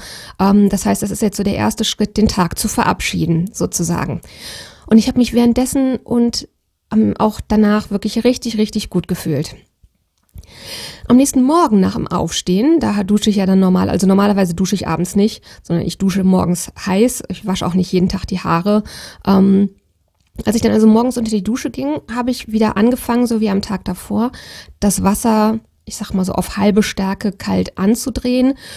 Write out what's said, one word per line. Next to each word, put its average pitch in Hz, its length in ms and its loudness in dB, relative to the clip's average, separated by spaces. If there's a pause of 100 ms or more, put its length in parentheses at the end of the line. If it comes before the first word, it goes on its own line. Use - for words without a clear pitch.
(400)
Ähm, 196 300 4
das 202 160 -2
heißt, 202 180 0
das 202 80 -6
ist 202 100 -6
jetzt 208 140 -2
so 208 80 -4
der 202 140 -2
erste 214 260 -2
Schritt, - 320 -4
den 214 140 2
Tag 170 280 -2
zu - 120 -4
verabschieden, 170 840 -2
sozusagen. 165 680 -4 (680)
Und 226 100 6
ich 220 120 4
habe 247 100 0
mich 233 140 2
währenddessen 247 640 2
und, 240 500 -2 (440)
ähm, 214 280 2
auch 214 260 0
danach 214 460 2
wirklich 214 320 -4
richtig, 240 340 0
richtig 214 320 -2
gut 175 200 -4
gefühlt. 156 460 -4 (1500)
Am 240 80 8
nächsten 269 260 4
Morgen 269 380 4
nach 190 140 0
dem - 120 -6
Aufstehen, 202 720 0
da 208 240 0
dusche 208 260 2
ich 202 60 2
ja 196 100 2
dann 190 140 4
normal, 185 300 2
also 185 180 2
normalerweise 190 480 2
dusche 190 200 -2
ich 175 120 -4
abends 165 300 -2
nicht, 202 260 0 (200)
sondern 170 220 -2
ich - 120 -6
dusche 190 260 0
morgens 180 480 0 (140)
heiß. 208 420 0
Ich - 180 -10
wasche 190 220 -2
auch 170 60 -4
nicht 180 180 0
jeden 185 160 2
Tag - 180 -4
die 185 140 -6
Haare. 190 440 0 (440)
Ähm, 196 440 4 (720)
als 214 100 0
ich 233 60 -2
dann 226 100 2
also 214 160 6
morgens 233 300 4
unter 226 140 -4
die 208 120 -2
Dusche 240 260 -4
ging, 269 300 -6 (160)
habe 247 160 -2
ich 247 180 -6
wieder 214 280 0
angefangen, 240 500 0
so 226 140 -2
wie 214 80 0
am 196 120 0
Tag 190 220 -6
davor, 208 480 -4 (480)
das 190 240 0
Wasser, 214 560 2 (240)
ich - 140 -14
sag - 160 -10
mal 185 100 0
so 185 80 -4
auf - 240 -4
halbe 202 260 2
Stärke 196 520 -4
kalt 185 440 -4
anzudrehen 247 760 0 (240)